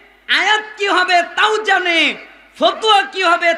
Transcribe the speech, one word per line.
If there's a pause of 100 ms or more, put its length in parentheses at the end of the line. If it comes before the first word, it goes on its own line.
(280)
আয়াত (160)
কি
হবে (140)
তাও
জানে, (440)
ফতোয়া
কি
হবে